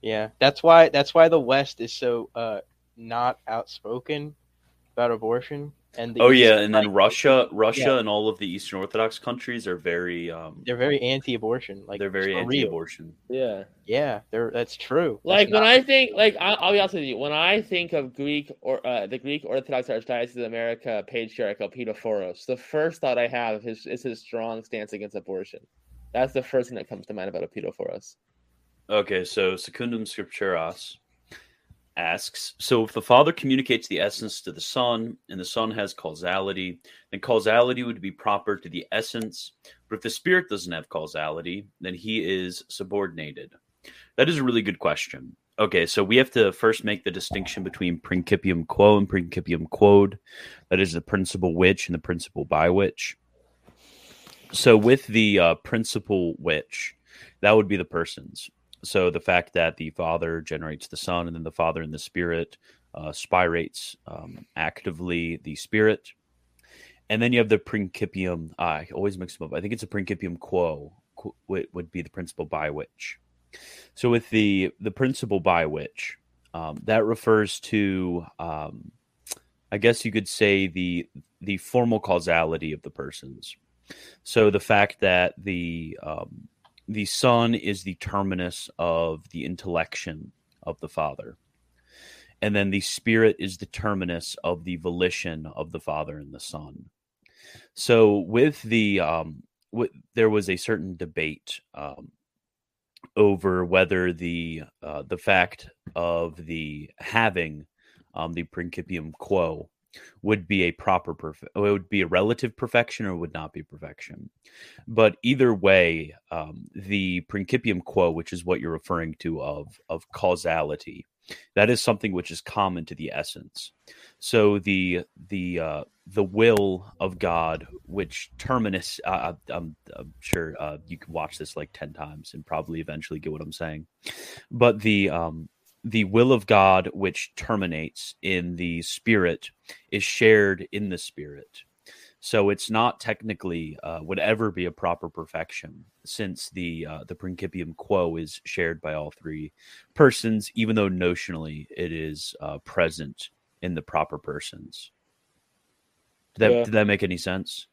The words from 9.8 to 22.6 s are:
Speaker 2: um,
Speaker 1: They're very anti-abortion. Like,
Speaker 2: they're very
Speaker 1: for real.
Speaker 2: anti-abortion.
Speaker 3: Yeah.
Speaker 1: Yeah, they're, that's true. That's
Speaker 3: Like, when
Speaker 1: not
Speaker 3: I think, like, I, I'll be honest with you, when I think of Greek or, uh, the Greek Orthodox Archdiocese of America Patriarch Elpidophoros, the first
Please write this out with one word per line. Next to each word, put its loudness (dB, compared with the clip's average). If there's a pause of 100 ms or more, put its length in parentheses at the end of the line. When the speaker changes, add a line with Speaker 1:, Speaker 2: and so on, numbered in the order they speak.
Speaker 2:
um, -14
Speaker 1:
They're -4
very 2
anti-abortion. -4
Like, -10
Speaker 2:
they're -4
very 0
Speaker 1:
for -2
real. 0
Speaker 2:
anti-abortion. -8 (160)
Speaker 3:
Yeah. -4 (240)
Speaker 1:
Yeah, -2 (100)
they're, -4
that's -6
true. -2
That's -10
Speaker 3:
Like, 4
when 2
Speaker 1:
not 6
Speaker 3:
I 10
think, 4
like, 4
I, 0
I'll 0
be 4
honest 0
with -4
you, -4
when -4
I 2
think -4
of -2
Greek -4 (100)
or, -4
uh, -2
the -8
Greek -6
Orthodox -4
Archdiocese -4
of -6
America -6
Patriarch -6
Elpidophoros, -6
the -4
first -4